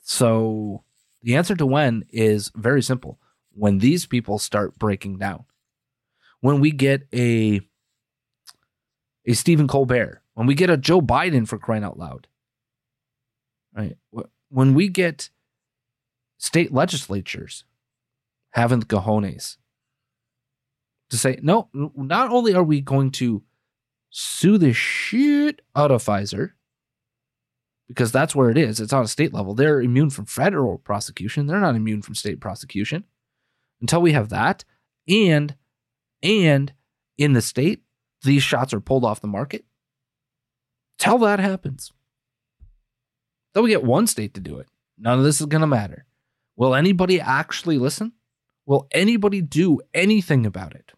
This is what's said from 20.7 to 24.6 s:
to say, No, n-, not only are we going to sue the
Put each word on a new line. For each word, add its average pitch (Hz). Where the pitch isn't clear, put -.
to 117
say, 127
No, 202
n-, 147
not 170
only 233
are 180
we 151
going 135
to 117
sue -
the 151